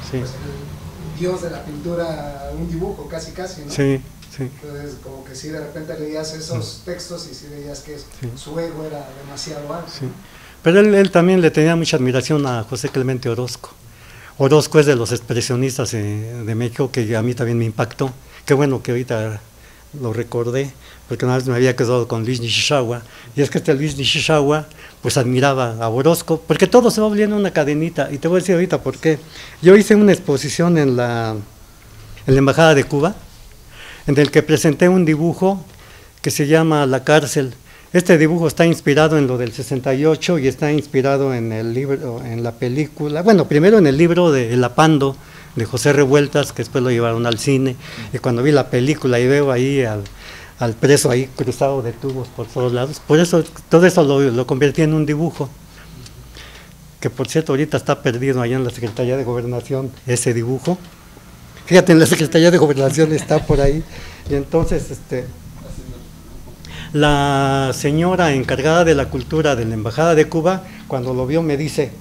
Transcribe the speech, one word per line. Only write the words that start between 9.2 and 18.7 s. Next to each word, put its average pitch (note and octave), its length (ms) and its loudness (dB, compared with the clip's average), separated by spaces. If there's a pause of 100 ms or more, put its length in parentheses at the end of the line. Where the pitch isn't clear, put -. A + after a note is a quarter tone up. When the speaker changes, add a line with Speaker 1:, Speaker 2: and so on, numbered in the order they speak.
Speaker 2:
demasiado C#3+ 480 -12
alto, E3+ 180 -12
Speaker 1:
Sí. - 140 -12
Speaker 2:
¿no? B2 60 -8 (520)
Speaker 1:
Pero E3+ 160 4
él, G#3 160 6
él G3 160 4
también F3+ 300 4
le D#3 100 4
tenía D#3+ 240 2
mucha E3 220 0
admiración C3 500 0
a A#2 160 -4
José C3 240 -8
Clemente C3 400 -4
Orozco. A#2+ 440 -8 (680)
Orozco C#3+ 420 4
es C#3+ 60 6
de C#3+ 100 4
los A2+ 160 -2
expresionistas, B2 840 -4
eh, A2 520 -8
de A2 100 -4
México A#2+ 340 -2
que A#2 280 -2
a A2 40 0
mí B2 120 -2
también A#2 240 -2
me A2+ 80 0
impactó. B2 480 -4 (320)
Qué - 80 2
bueno C3+ 280 0